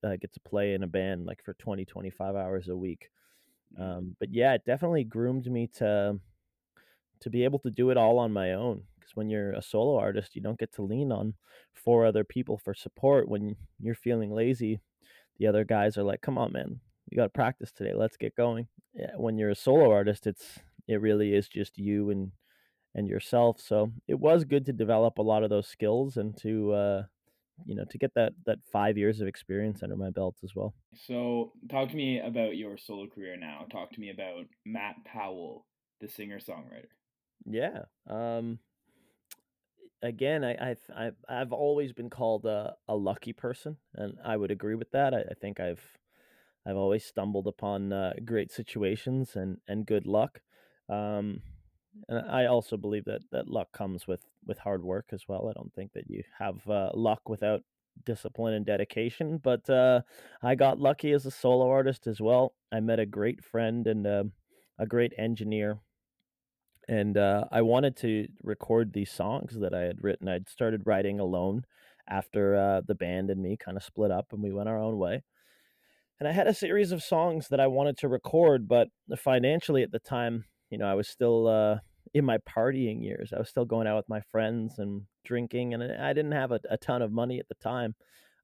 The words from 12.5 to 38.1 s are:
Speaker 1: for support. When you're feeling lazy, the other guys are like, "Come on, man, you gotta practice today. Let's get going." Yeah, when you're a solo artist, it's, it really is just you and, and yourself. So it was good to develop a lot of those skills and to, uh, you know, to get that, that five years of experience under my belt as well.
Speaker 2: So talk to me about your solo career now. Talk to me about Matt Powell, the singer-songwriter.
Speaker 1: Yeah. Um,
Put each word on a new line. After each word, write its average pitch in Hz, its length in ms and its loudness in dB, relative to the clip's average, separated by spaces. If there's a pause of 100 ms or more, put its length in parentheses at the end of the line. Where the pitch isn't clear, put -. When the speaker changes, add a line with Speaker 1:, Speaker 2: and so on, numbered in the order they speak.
Speaker 1:
for 98 160 -6
support. - 520 2
When 104 280 -4 (240)
you're 113 160 -4
feeling 113 360 -2
lazy, 113 500 0 (560)
the 104 80 0
other 107 180 4
guys 107 320 2
are 101 80 0
like, 101 180 -2
"Come 127 180 -2
on, 113 120 -2
man, - 300 -8 (280)
you - 60 -6
gotta 113 140 4
practice 120 420 -2
today. 101 220 -6
Let's 110 240 0
get 113 180 -6
going." 117 320 0 (280)
Yeah, - 200 -10
when 113 220 -2
you're 104 140 2
a 101 40 2
solo 135 360 8
artist, 101 340 4
it's, - 340 -6 (280)
it 107 120 0
really 104 360 4
is 101 120 4
just - 300 -6
you 104 320 0
and, 98 220 -2 (640)
and 104 120 -2
yourself. 117 540 2
So 107 300 0 (160)
it - 120 0
was 160 240 6
good 135 220 2
to 135 80 -4
develop 110 460 2
a - 20 2
lot 107 220 2
of 104 80 0
those 104 160 0
skills 123 500 0
and 107 200 -4
to, 107 360 0
uh, 101 300 0 (600)
you 104 100 -8
know, 101 140 -6
to - 80 -14
get - 180 -2
that, 110 180 4 (120)
that 107 140 0 (120)
five 104 260 2
years 107 240 2
of 98 60 -2
experience 104 560 -4
under 101 120 -6
my 98 140 -4
belt 92 340 -4
as 98 120 -12
well. 101 180 -4 (200)
Speaker 2:
So 120 600 -4 (160)
talk 135 200 -2
to 151 60 -10
me 131 240 -2
about 113 380 -4
your 104 200 -10
solo 101 300 -14
career 92 300 -14
now. 78 340 -14
Talk 90 200 -12
to 117 80 -18
me 101 100 -12
about 92 360 -12 (200)
Matt 104 300 -10 (100)
Powell, 95 600 -12 (340)
the 107 80 -14
singer-songwriter. - 800 -16 (580)
Speaker 1:
Yeah. 139 380 -6 (240)
Um, 117 520 -6 (1400)